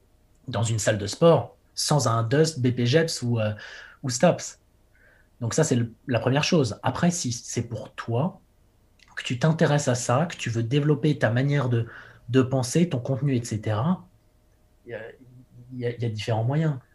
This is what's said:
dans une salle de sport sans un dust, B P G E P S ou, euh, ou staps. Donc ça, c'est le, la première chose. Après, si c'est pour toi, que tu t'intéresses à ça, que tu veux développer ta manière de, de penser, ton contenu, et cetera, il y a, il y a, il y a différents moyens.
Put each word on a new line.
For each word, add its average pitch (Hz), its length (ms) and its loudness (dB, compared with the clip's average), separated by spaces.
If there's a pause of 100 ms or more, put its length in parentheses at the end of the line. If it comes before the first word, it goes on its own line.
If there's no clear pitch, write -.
(480)
dans 120 160 -4
une 110 160 -2
salle 110 180 0
de 98 100 -6
sport 160 480 4 (200)
sans 139 320 0
un 113 160 2
dust, 147 360 2
B 123 120 2
P 120 140 0
G 123 120 2
E 165 40 6
P 160 40 2
S - 160 -6
ou, 120 180 -2
euh, 107 140 -2 (480)
ou 127 80 -4
staps. - 500 0 (800)
Donc 117 140 -4
ça, 160 100 2
c'est 135 120 2
le, 120 180 -2 (140)
la 120 120 0
première 135 240 2
chose. 139 380 0
Après, 175 300 0
si 131 200 -4
c'est - 300 -6
pour - 320 -10
toi, 127 480 -4 (760)
que - 80 -12
tu 123 140 -6
t'intéresses 156 500 2
à 123 80 2
ça, 127 300 2
que 175 100 -8
tu - 140 -8
veux 113 140 -2
développer 147 540 2
ta 120 120 2
manière 131 400 0
de, 113 160 0 (440)
de 127 120 4
penser, 131 480 0
ton 127 100 -4
contenu, 135 360 -2
et 117 80 -2
cetera, 113 600 -2 (840)
il 120 60 -16
y 113 40 -8
a, 107 40 -10 (760)
il 123 60 -10
y 120 60 -6
a, 120 60 -2
il 120 100 -10
y 117 40 -2
a 113 40 -2
différents 107 340 -2
moyens. 147 340 0 (180)